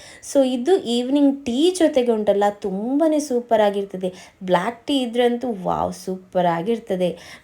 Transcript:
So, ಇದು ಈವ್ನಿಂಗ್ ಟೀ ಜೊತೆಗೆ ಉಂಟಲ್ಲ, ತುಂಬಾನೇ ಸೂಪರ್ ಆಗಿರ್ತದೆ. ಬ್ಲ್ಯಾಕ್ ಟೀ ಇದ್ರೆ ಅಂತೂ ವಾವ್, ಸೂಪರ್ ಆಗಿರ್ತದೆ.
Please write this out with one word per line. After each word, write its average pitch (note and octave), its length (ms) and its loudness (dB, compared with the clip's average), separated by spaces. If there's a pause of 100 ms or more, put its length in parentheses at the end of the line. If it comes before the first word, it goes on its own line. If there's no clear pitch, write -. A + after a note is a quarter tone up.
(340)
So, C4+ 140 4
ಇದು C4 300 0
ಈವ್ನಿಂಗ್ C4+ 680 0
ಟೀ C#4 260 2
ಜೊತೆಗೆ D4 400 2
ಉಂಟಲ್ಲ, G#3 380 2
ತುಂಬಾನೇ B3 720 0
ಸೂಪರ್ A#3+ 420 0
ಆಗಿರ್ತದೆ. G3 520 -2 (300)
ಬ್ಲ್ಯಾಕ್ F#3 440 -2
ಟೀ C#4 140 0
ಇದ್ರೆ A#3+ 240 0
ಅಂತೂ A#3+ 220 0 (160)
ವಾವ್, F3 300 -2
ಸೂಪರ್ F#3 520 -4
ಆಗಿರ್ತದೆ. F3+ 720 -2 (260)